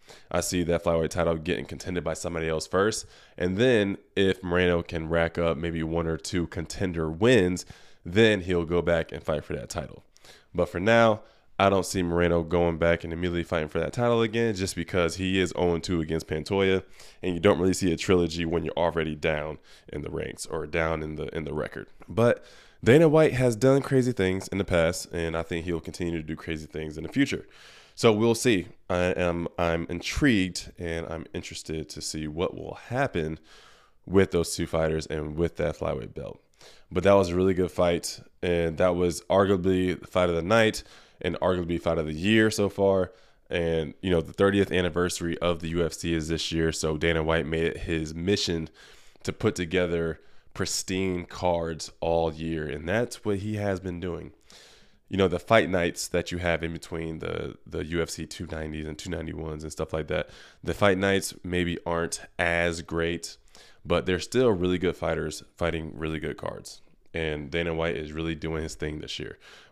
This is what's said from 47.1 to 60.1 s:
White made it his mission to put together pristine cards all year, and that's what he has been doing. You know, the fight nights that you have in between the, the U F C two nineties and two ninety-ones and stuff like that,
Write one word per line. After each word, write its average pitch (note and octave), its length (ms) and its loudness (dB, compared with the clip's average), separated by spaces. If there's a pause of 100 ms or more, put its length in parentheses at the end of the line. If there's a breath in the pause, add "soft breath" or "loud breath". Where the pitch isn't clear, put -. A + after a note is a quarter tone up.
White D#2+ 240 0
made D#2+ 180 -2
it E2 140 0
his D#2+ 360 -4
mission E2+ 540 -2 (540 loud breath)
to F#2+ 100 -6
put A2 220 -2
together E2+ 640 0 (320 soft breath)
pristine F#2 720 -4
cards E2+ 760 -4
all E2 320 0
year, D#2 360 -6
and D2 180 -8
that's A2+ 380 -4
what G2+ 140 -2
he G#2+ 180 -6
has G2+ 240 -2
been F2+ 200 -8
doing. E2 320 -8 (760 loud breath)
You - 80 -6
know, F#2+ 120 4
the F2 100 0
fight G2+ 320 4
nights F2 380 -2
that F2 220 -2
you F2 80 -6
have E2+ 240 0
in E2 100 -4
between E2 480 -8
the, E2 360 -8 (100)
the E2 200 -8
U E2 160 -2
F D#2+ 80 -4
C E2 160 -8
two - 240 -12
nineties D#2 360 -8
and D2+ 120 -10
two F#2+ 120 -10
ninety-ones D#2+ 520 -8
and D#2 100 -10
stuff - 200 -6
like D#2+ 160 -4
that, E2 200 -2 (340 loud breath)